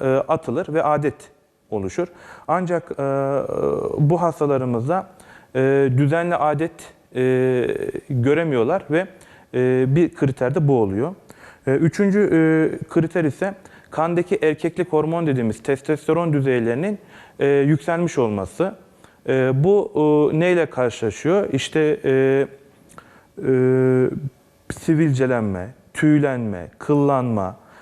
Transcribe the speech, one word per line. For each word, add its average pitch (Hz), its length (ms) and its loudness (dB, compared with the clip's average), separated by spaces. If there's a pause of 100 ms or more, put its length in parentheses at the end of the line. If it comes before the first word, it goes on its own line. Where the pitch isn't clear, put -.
e, 139 40 -4
atılır 135 680 -2
ve 156 80 0
adet 147 320 0 (560)
oluşur. 107 380 -4 (400)
Ancak, 170 440 -2
e, - 100 -8 (960)
bu 165 240 2
hastalarımızda, 143 840 -2 (480)
e, 135 420 2
düzenli 165 400 2
adet, 151 360 -2 (420)
e, 127 520 2 (440)
göremiyorlar 143 800 0
ve, 170 160 0 (480)
e, 127 340 2
bir 135 260 2
kriter 127 400 -2
de 156 140 2
bu 131 120 4
oluyor. 107 340 -2 (520)
E, 135 40 2
üçüncü, 185 500 2
e, 175 180 4 (500)
kriter 165 360 0
ise 185 300 -4 (360)
kandaki 170 520 -2
erkeklik 160 500 -2
hormon 160 340 0
dediğimiz 120 360 -2
testosteron 156 720 -2
düzeylerinin, 135 640 0 (420)
e, 135 60 0
yükselmiş 151 720 2
olması. 117 560 -2 (540)
E, 131 360 2
bu, 202 280 2 (400)
e, 156 80 0
neyle 175 260 2
karşılaşıyor? 127 840 -2
İşte, 151 520 -2
e, 135 420 2 (1000)
e, 127 640 2 (600)
sivilcelenme, 127 1040 0 (200)
tüylenme, 127 760 0 (100)
kıllanma, 127 800 0 (240)